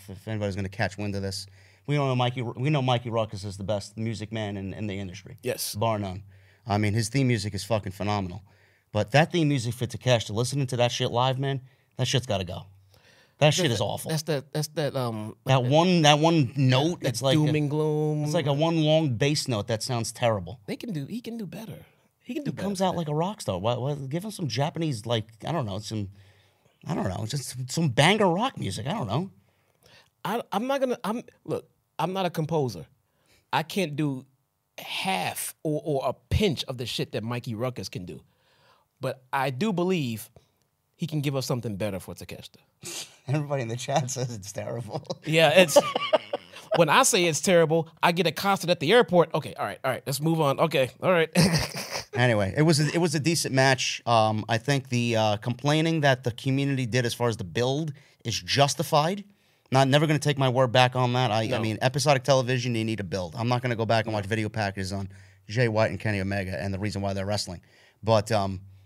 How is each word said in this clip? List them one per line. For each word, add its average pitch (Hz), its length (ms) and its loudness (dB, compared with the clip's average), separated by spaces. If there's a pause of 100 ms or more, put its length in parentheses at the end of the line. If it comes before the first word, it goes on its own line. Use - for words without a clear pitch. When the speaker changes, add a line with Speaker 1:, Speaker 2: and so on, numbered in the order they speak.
(100)
Speaker 1:
if 92 160 -16
anybody's 104 300 -4
gonna 98 120 -4
catch 98 300 -4
wind 101 160 -4
of 98 80 -6
this, 98 240 -8 (400)
we 143 80 -2
don't 143 140 2
know 127 80 0
Mikey. 123 260 0
We 123 280 -4
know 147 120 2
Mikey 123 280 0
Ruckus 107 340 -2
is 98 120 -10
the 101 80 -10
best 101 320 -4
music 110 360 -6
man 104 240 -4
in, 98 180 -8
in 104 140 -8
the 95 100 -6
industry. 95 440 -12
Speaker 2:
Yes. - 340 -6
Speaker 1:
Bar 110 240 0
none. 95 240 -8 (420)
I 101 120 2
mean, 104 140 2
his 110 160 -2
theme 135 200 0
music 104 260 0
is 98 100 -6
fucking 101 280 -2
phenomenal. 98 500 -4 (500)
But 107 200 0
that 160 180 4
theme 165 180 2
music 123 260 -2
for 117 120 -4
Takeshita, - 440 0
listening 127 360 -2
to 127 120 -4
that 120 120 2
shit 120 220 -2
live, 127 260 0
man, 135 220 -4 (360)
that 127 120 -2
shit's - 180 0
gotta 98 180 -2
go. 87 220 -10 (720)
That 143 160 6
shit 180 100 0
Speaker 2:
That's 123 100 2
Speaker 1:
is 101 40 0
Speaker 2:
that, 104 60 -2
Speaker 1:
awful. 107 260 -6
Speaker 2:
that's 156 140 -2
that, 143 280 -4
that's 151 160 -4
that, 147 260 -4
um, 113 400 -4 (120)
Speaker 1:
That 135 160 4
Speaker 2:
that, 123 80 0
Speaker 1:
one, 170 320 6
that 147 160 8
one 156 380 4
note, 139 440 2
Speaker 2:
that 156 80 -2
Speaker 1:
it's 127 140 -2
like 135 140 4
Speaker 2:
doom 151 180 4
Speaker 1:
a, 151 40 2
Speaker 2:
and 147 120 0
gloom. 151 540 0
Speaker 1:
it's 151 100 -2
like 170 120 0
a 147 60 2
one 160 300 2
long 156 340 4
bass 143 320 0
note 107 200 -2
that 113 140 -2
sounds 117 300 -4
terrible. 101 540 -2
Speaker 2:
They 247 100 -6
can 240 160 -10
do, 143 140 -6
he 240 160 -10
can 233 160 -10
do 208 80 -8
better. 170 400 -14 (360)
He 247 120 -10
can 302 100 -6
do - 60 -4
Speaker 1:
He 127 60 -8
Speaker 2:
better 185 100 -6
Speaker 1:
comes 196 140 -4
Speaker 2:
than 190 80 2
Speaker 1:
out - 40 2
Speaker 2:
that. - 60 -6
Speaker 1:
like 165 100 -4
a 147 60 -4
rock 180 260 -4
star. 92 180 -4
Why, 113 180 0
why, 131 180 -4
give 143 320 -6
him 226 40 -8
some 185 180 -6
Japanese, 139 580 -4
like, 117 200 0 (200)
I - 60 -4
don't 160 120 -2
know, 98 140 -6
some, 104 320 -6 (760)
I - 80 -6
don't - 140 -2
know, 104 160 -6
just 131 240 -6
some, 127 200 -10
some 165 200 0
banger 185 400 4
rock 202 300 0
music. 101 280 -6
I 151 60 -4
don't 196 140 -4
know. 151 240 -2 (920)
Speaker 2:
I, 226 200 -4 (100)
I'm 208 140 -2
not 277 140 0
gonna, 254 220 0
I'm, 220 200 -4 (220)
look, 127 220 -6 (320)
I'm 165 140 -2
not 190 140 -2
a 170 40 -4
composer. 147 540 -2 (680)
I 147 80 2
can't 160 340 -4
do 139 300 -2 (520)
half - 840 -6
or, 151 220 -2
or 139 240 -2
a 120 40 0 (160)
pinch 196 360 2
of 127 140 -8
the 120 80 -8
shit - 260 -6
that 113 100 -4
Mikey 120 320 -6
Ruckus 117 340 -6
can 90 160 -10
do. 80 160 -14 (800)
But 131 220 -8 (100)
I 139 180 0
do 170 220 -2
believe 165 560 -2 (680)
he 170 100 -6
can 151 160 -4
give 139 120 -2
us 131 120 -2
something 117 300 -4
better 95 240 -4
for 87 140 -14
Takeshita. - 420 -16 (260)
Speaker 1:
<laughs> - 460 -12
Everybody 143 340 -2
in 113 60 -6
the 113 80 -4
chat 135 340 -2
says 120 240 -4
it's 98 180 -14
terrible. 107 500 -8 (120)
<laughs> - 100 -16
Speaker 2:
Yeah, 156 260 6
it's, 175 280 6 (1000)
when 170 120 6
I 233 160 8
say 196 200 4
it's 160 160 2
terrible, 165 480 4 (140)
I 175 100 6
get 175 140 0
accosted 185 440 0
at 175 100 0
the 147 120 2
airport. 180 420 4
Okay, 131 200 -4
all 139 100 -6
right, 101 200 -6
all 131 60 0
right, 117 160 -4
let's 139 140 -4
move 160 200 2
on. 139 200 2
Okay, 139 300 2 (120)
all 175 100 2
right. 165 220 2
<laughs> 165 420 2 (360)
Speaker 1:
Anyway, 107 440 2
it 151 60 4
was 156 180 4
a, 147 120 0
it 170 60 -2
was 165 160 0
a - 60 -2
decent 131 340 0
match. 131 500 2
Um, 110 440 4
I 117 100 2
think 139 300 -2
the, 120 260 0
uh, 110 220 4
complaining 151 640 0
that 135 240 4
the 113 80 0
community 139 520 0
did 120 220 2
as 113 80 -2
far 120 140 0
as 110 80 0
the 95 80 -8
build 131 480 -2 (320)
is 107 140 -4
justified. 143 840 2 (480)
Not, 135 160 6
never 147 220 6
gonna 151 100 4
take 147 180 0
my 131 120 4
word 123 240 4
back 127 240 6
on 127 160 2
that. 123 180 2
I, 110 120 2
I 110 40 -2
Speaker 2:
No. 110 140 -2
Speaker 1:
mean, 110 200 -2
episodic 131 440 2
television, 127 500 2
you 113 100 0
need 110 140 -2
a 98 60 -6
build. 90 340 -6
I'm 117 100 -2
not 123 140 2
gonna 120 140 -2
go 110 100 -2
back 110 200 2
and 110 60 -4
Speaker 2:
No. 107 60 0
Speaker 1:
watch 98 80 -4
video 110 220 0
packages 98 440 -4
on 98 160 -6 (400)
Jay 117 200 0
White 107 240 2
and 98 80 -6
Kenny 104 200 -2
Omega 95 400 -4
and 98 140 -4
the 92 60 -6
reason 98 200 -4
why 98 120 -2
they're 98 120 -6
wrestling. 98 360 -6 (420)
But, 110 300 2
um, 98 280 -2 (260)